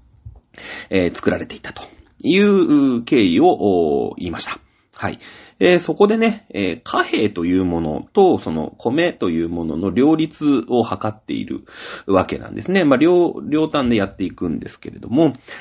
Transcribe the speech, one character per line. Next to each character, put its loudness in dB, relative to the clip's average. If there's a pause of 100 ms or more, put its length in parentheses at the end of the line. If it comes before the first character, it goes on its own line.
(920)
え 2
ー、 -2
作 -2
ら -2
れ -10
て -14
い -18
た -16
と -18 (400)
い 2
う 4
経 4
緯 4
を、 2
お -8
ー、 -16
言 -8
い -6
ま -10
し -8
た。 -10 (360)
は -8
い。 -10 (380)
え 4
ー、 2
そ -4
こ 4
で 2
ね、 -2
え -6 (180)
ー、 -20
貨 -4
幣 -2
と -6
い 2
う 2
も 0
の -6
と、 4
そ -8
の -6
米 -2
と -4
い -2
う -4
も -6
の -4
の -2
両 4
立 -6 (240)
を 2
図 -2 (100)
っ -8
て -6
い -6
る -10 (420)
わ 2
け -6
な -14
ん -12
で -8
す -4
ね。 2
ま 4
あ、 4
両、 2
両 0
端 -2
で 2
や 0
っ -16
て -4
い -6
く -6
ん -4
で -12
す -20
け -14
れ -18
ど -14
も、 2 (260)